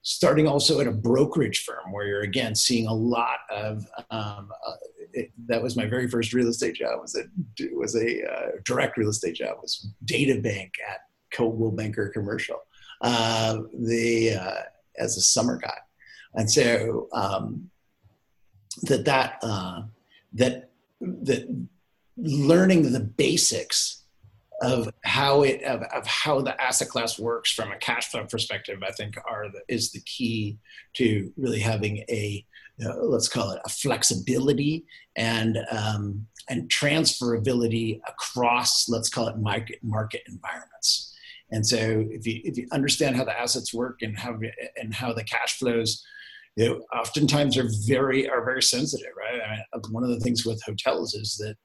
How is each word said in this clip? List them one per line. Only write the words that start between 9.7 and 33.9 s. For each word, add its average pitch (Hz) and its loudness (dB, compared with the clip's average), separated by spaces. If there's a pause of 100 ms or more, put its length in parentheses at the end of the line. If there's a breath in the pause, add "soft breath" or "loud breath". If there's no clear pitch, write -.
Data 131 2
Bank 98 -4 (160)
at 95 -10 (340)
Coldwell 113 2
Banker 107 -2
Commercial, 104 -4 (420 loud breath)
uh, 113 2 (140)
the, 117 2
uh, 92 -4 (360)
as - -2
a 90 -4
summer - 4
guy. - -6 (560 loud breath)
And 107 2
so, 113 4
um, 107 -2 (1120)
that, 117 4
that, 131 2
uh, 92 -4 (520 soft breath)
that, 123 2 (300)
that 135 -2 (500)
learning 165 6
the 117 2
basics - 0 (580)
of 120 2 (160)
how 139 6
it, 131 4
of, 123 -2 (120)
of 120 -4
how 143 2
the 131 -2
asset 127 0
class 117 -2
works 117 0
from 104 -4
a 101 -8
cash 120 -2
flow 110 -6
perspective, 98 -6
I 98 -4
think 104 -10 (120)
are 107 -6
the, 98 -16
is 117 -2
the 95 -14
key 110 -4 (380 loud breath)
to 107 2
really 117 -2
having 107 0 (100)
a, 104 -4 (400 loud breath)
uh, - -4
let's 127 2
call 98 -2
it - -8
a - -6
flexibility 131 0 (280 loud breath)